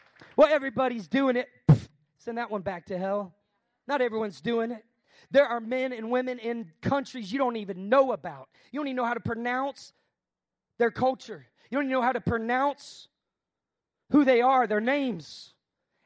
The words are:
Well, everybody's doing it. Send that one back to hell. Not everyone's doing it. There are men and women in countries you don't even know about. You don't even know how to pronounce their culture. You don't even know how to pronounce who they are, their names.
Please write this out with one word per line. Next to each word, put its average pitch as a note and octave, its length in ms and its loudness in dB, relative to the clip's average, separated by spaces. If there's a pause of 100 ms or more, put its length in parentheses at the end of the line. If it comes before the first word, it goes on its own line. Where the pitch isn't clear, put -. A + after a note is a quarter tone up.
(360)
Well, C#4+ 160 8
everybody's B3+ 560 0
doing C4 300 2
it. B3 100 -4 (680)
Send A#3 220 -10
that A#3+ 100 -8
one G#3 120 -4
back F3 260 -8
to F#3+ 100 -6
hell. G3 360 -4 (540)
Not C#4 140 0
everyone's A3 400 -2
doing A#3 300 0
it. A3 140 -14 (460)
There C4+ 140 8
are A#3 160 -4
men B3+ 320 -4
and A3+ 180 -8
women B3+ 280 -2
in A3+ 420 -8
countries C4 500 -4
you B3 60 -2
don't B3 180 0
even G3 320 -8
know C4 240 4
about. D3 380 -10 (220)
You C4+ 100 -6
don't D4 60 -4
even B3+ 100 -4
know B3 80 0
how A#3+ 80 -2
to A3+ 80 -4
pronounce B3 720 -4 (840)
their A#3 140 2
culture. A#3 560 -4 (220)
You A#3 80 -2
don't C#4+ 80 0
even C4 60 -4
know C4 100 2
how A#3+ 100 2
to B3 80 -4
pronounce A#3+ 880 -2 (1000)
who C#4+ 160 6
they B3 160 6
are, B3+ 260 4
their G#3 140 0
names. B3 720 -4 (520)